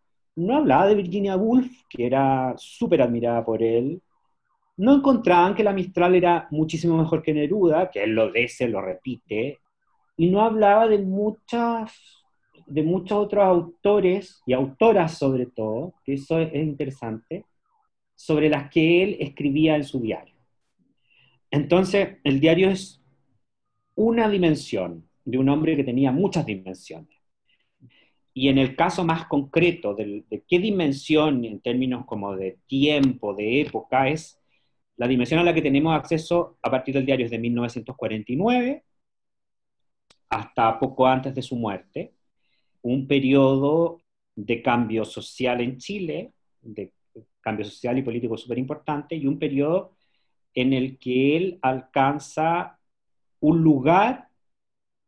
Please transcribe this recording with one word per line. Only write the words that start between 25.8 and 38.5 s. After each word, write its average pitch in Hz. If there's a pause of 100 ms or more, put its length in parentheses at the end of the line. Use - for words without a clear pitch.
tenía 127
muchas 165
dimensiones. 92 (1200)
Y 131
en 135
el 131
caso 175
más 165
concreto 147
del, 104
de 104
qué 180
dimensión, 151
en 107
términos 127
como 101
de 95
tiempo, 135
de 110
época, 139
es 160 (560)
la 120
dimensión 127
a 175
la 170
que 156
tenemos 151
acceso 170
a 123
partir 131
del 135
diario 127
es 113
de 117
mil 120
novecientos 120
cuarenta 107
y 127
nueve 247 (1500)